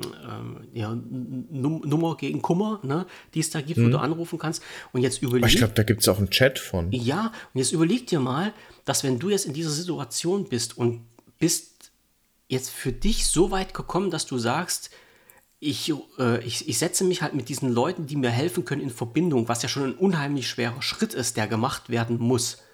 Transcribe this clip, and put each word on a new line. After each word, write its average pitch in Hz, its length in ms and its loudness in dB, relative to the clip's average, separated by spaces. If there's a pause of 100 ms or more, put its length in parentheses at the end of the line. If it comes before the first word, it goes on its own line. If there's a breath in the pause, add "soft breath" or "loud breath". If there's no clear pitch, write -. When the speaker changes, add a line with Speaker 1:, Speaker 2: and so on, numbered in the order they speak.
(240)
Speaker 1:
ähm, 117 500 -12
ja, 110 200 -4
Num-, 127 880 -4
Nummer 156 340 0
gegen 135 260 -4
Kummer, 208 420 0
ne, 151 220 -2 (280 loud breath)
die 160 60 -2
es 156 100 -2
da 160 100 -4
gibt, 151 200 -2
wo 120 60 6
Speaker 2:
Mhm. 117 60 6
Speaker 1:
du 127 60 4
anrufen 165 400 -2
kannst. 160 240 -4 (320 loud breath)
Und 127 80 0
jetzt 131 160 2
Speaker 2:
Aber 139 120 -2
Speaker 1:
überleg 117 200 6
Speaker 2:
ich - 80 8
glaub, 110 160 4
da 113 100 4
gibt's - 240 4
auch 101 120 4
einen 98 100 2
Chat 131 300 4
von. 90 320 -2
Speaker 1:
Ja, 135 420 0 (200 loud breath)
und 127 60 0
jetzt 131 140 2
überleg 170 340 4
dir 165 120 2
mal, 156 340 0 (320 loud breath)
dass - 180 0
wenn 131 160 2
du 170 100 -2
jetzt 196 160 2
in 151 80 -4
dieser 156 180 -2
Situation 170 760 -2
bist - 300 -4
und 117 240 0 (380)
bist - 520 -2 (560)
jetzt 127 220 -2
für - 240 -4
dich - 320 2
so 190 260 4
weit 190 220 -2
gekommen, - 380 -2
dass - 140 -4
du 131 120 -4
sagst, 127 540 -2 (680 soft breath)
ich, 143 320 -2 (280)
äh, 120 260 2
ich, - 240 -4
ich 117 80 -2
setze 175 260 0
mich 180 180 2
halt 147 120 -2
mit 131 160 -4
diesen 139 200 -2
Leuten, 143 380 0
die 147 80 -8
mir 127 140 2
helfen 151 360 0
können, 143 160 -2
in 139 100 -4
Verbindung, 127 580 2
was 117 140 0
ja 131 40 -2
schon 139 160 -2
ein 131 120 0
unheimlich 143 520 2
schwerer 120 340 -2
Schritt - 320 -2
ist, - 240 -2
der 107 100 2
gemacht 113 420 -2
werden 117 300 0
muss, 117 420 0 (120 soft breath)